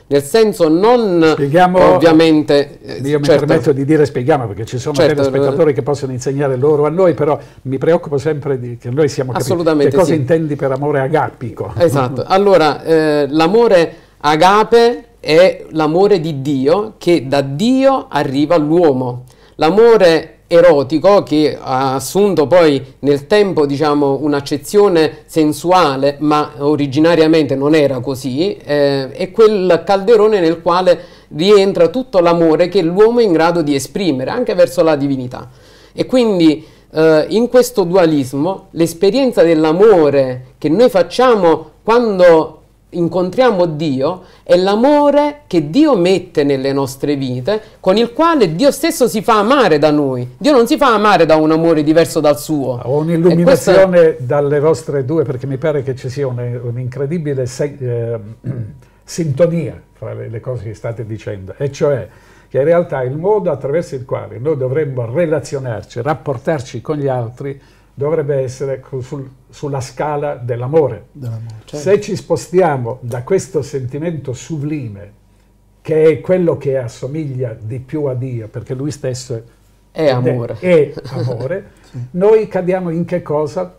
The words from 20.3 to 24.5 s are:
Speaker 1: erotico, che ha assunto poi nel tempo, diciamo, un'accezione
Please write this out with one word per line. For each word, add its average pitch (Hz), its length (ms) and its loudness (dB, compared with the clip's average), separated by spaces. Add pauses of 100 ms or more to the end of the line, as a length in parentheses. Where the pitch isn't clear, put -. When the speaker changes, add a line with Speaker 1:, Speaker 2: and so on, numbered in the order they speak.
Speaker 1:
erotico, 165 760 4
che 151 360 0
ha 131 340 -2
assunto 160 520 0
poi 151 360 4 (180)
nel 143 260 0
tempo, 190 400 2
diciamo, 143 560 0
un'accezione 156 1040 0